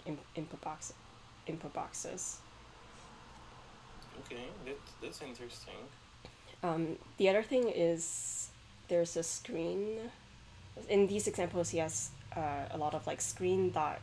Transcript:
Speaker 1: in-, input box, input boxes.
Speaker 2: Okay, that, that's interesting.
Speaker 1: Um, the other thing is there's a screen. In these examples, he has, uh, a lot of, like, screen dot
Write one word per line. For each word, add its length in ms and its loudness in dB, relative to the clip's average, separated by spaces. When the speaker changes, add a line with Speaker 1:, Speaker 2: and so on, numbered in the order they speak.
Speaker 1:
in-, 120 -4
input 260 -8
box, 320 -8
input 260 -6
boxes. 640 -6
Speaker 2:
Okay, 240 -8
that, 140 -8
that's 180 -8
interesting. 540 -12
Speaker 1:
Um, 340 0
the 100 8
other 140 8
thing 260 4
is 840 2
there's 280 4
a 60 2
screen. 760 -2
In 180 10
these 200 2
examples, 440 2
he 80 2
has, 320 0
uh, 340 0
a 80 -4
lot 160 2
of, 120 -2
like, 140 -2
screen 520 4
dot 300 2